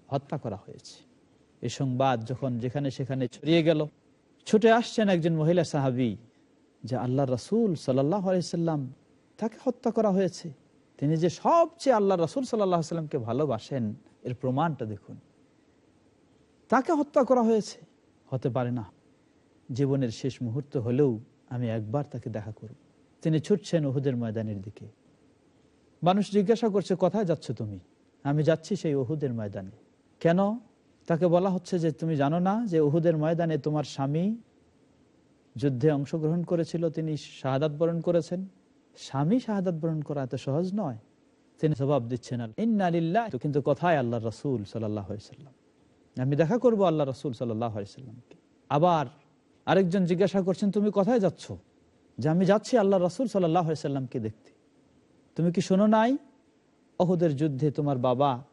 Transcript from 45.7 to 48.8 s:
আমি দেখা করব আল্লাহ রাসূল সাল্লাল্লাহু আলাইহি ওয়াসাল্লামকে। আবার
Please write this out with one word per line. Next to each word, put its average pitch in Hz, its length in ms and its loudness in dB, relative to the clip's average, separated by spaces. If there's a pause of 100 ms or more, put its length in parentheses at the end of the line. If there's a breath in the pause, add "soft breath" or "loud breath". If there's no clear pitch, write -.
আমি 135 180 2
দেখা 165 220 2
করব 220 260 4
আল্লাহ 156 220 2
রাসূল 135 260 -6
সাল্লাল্লাহু 117 400 -4
আলাইহি 104 180 -8
ওয়াসাল্লামকে। 120 460 -20 (320)
আবার 151 380 4 (600)